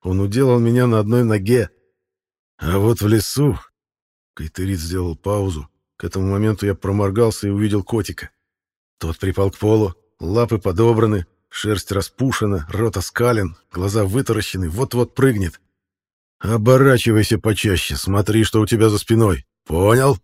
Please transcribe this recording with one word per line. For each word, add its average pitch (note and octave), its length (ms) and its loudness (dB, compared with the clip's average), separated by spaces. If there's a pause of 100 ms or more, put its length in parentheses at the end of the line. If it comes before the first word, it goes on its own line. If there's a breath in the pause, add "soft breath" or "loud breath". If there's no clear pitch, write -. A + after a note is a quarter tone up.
Он F#2 180 -2
уделал B2 380 2
меня A#2+ 280 2
на A2+ 120 2
одной A2 240 2
ноге. G#2+ 480 0 (840)
А E2+ 220 -2
вот A2 240 0
в G#2 60 0
лесу. A2+ 500 0 (760)
Кайтерит F2+ 460 -6
сделал F2 360 -6
паузу. G2 520 -4 (280)
К - 80 -16
этому F#2+ 260 -4
моменту G2+ 340 0
я G2+ 100 0
проморгался G2+ 720 0
и G2+ 40 -2
увидел G2+ 340 -2
котика. - 460 -6 (680)
Тот E2 200 -8
припал G2 320 -2
к - 80 -18
полу, G#2+ 360 2 (240)
лапы A2 400 -2
подобраны, G#2+ 680 2 (240)
шерсть G#2 420 -4
распушена, G2+ 760 -2
рот G#2+ 260 -2
оскален, G#2 600 -2 (140)
глаза G2+ 340 -2
вытаращены, F#2+ 680 -2
вот-вот A#2+ 440 -2
прыгнет. G#2+ 460 0 (760)
«Оборачивайся A2+ 1000 4
почаще, F#2+ 580 0
смотри, G#2 480 0
что G#2+ 180 0
у G#2 40 2
тебя A2 220 4
за G#2 100 2
спиной. A2 460 0 (220)
Понял?» G2+ 580 2